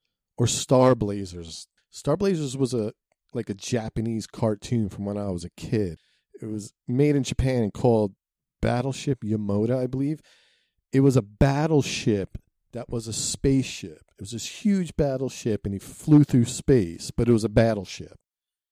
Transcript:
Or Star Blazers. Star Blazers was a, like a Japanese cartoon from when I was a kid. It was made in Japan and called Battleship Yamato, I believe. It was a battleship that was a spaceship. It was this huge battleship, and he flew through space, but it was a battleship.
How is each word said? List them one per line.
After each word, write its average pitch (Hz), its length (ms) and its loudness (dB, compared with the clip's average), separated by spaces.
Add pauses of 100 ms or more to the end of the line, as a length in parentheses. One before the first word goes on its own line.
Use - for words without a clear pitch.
(380)
Or 120 100 2
Star 127 480 4
Blazers. 95 720 -8 (220)
Star - 260 -2
Blazers 165 400 -2
was 131 180 0
a, 113 200 -4 (400)
like 117 160 -8
a 104 60 -4
Japanese 113 720 -4
cartoon 110 600 -2
from 101 160 -10
when 101 140 -6
I 101 140 -4
was 87 120 -6
a 87 60 -12
kid. 98 500 -4 (420)
It 117 40 -12
was 107 280 -10 (140)
made 143 280 2
in 139 80 2
Japan 127 400 0
and 101 100 -2
called 110 400 2 (480)
Battleship 127 640 -2
Yamato, 107 540 0
I 127 100 -2
believe. 139 340 -4 (680)
It 135 80 4
was 135 160 6
a 123 60 6
battleship 135 1160 0 (360)
that 120 160 -12
was 113 180 -6
a 113 60 -8
spaceship. - 920 -2 (140)
It - 20 -20
was 101 120 -12
this - 340 -12
huge 196 320 0
battleship, 131 680 -2
and 98 100 -4
he 98 60 -6
flew 147 460 6
through 120 200 2
space, 104 680 0
but 117 180 0
it - 20 8
was 110 140 4
a 110 40 0
battleship. 107 720 0 (520)